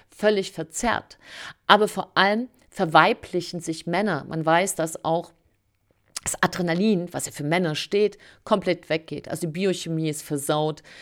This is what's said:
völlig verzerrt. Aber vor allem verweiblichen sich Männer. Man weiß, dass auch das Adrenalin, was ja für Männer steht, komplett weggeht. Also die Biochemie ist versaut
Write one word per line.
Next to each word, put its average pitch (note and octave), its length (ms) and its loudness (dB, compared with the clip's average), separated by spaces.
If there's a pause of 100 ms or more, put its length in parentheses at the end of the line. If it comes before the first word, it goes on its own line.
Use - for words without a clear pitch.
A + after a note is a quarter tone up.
völlig G#3 440 0
verzerrt. - 640 -6 (480)
Aber G#3 220 6
vor - 280 -8
allem G#3+ 320 2 (220)
verweiblichen F3 880 2
sich - 260 -8
Männer. E3+ 420 0
Man D#3+ 180 -4
weiß, F3 300 2
dass - 280 -4
auch E3 280 -2 (920)
das - 180 -6
Adrenalin, F3 680 0
was C#3 140 -6
ja - 60 -16
für C#3+ 120 -8
Männer D#3+ 300 0
steht, G3+ 440 0 (240)
komplett F#3 460 -2
weggeht. D#3+ 400 -6
Also - 180 -6
die D#3 60 -6
Biochemie E3 560 -2
ist D3+ 140 -6
versaut D3+ 600 -2 (200)